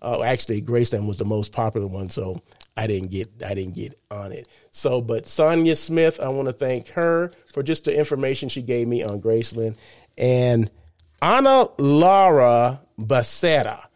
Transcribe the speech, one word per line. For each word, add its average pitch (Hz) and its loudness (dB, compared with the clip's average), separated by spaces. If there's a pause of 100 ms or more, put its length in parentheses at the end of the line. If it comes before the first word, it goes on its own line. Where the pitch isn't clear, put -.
Uh, 117 -4
actually, 113 -2
Graceland 117 -2
was 101 -8
the 98 -4
most 104 -4
popular 110 -4
one, 95 -10
so 92 -8 (340)
I 113 -4
didn't 92 -4
get, 98 -8 (160)
I 98 -6
didn't 95 -8
get - -12 (160)
on 101 -14
it. - -16 (240)
So, 127 -2
but 113 -6
Sonia 165 2
Smith, 160 0
I 135 -4
wanna 135 -4
thank 127 -4
her 170 0 (220)
for 139 -4
just 151 -4
the 143 0
information 139 -2
she 127 -8
gave 120 -2
me 120 -2
on 104 -6
Graceland. 113 -2 (420)
And 123 2 (500)
Ana 254 4 (100)
Laura 143 6 (180)
Becerra 123 0 (120)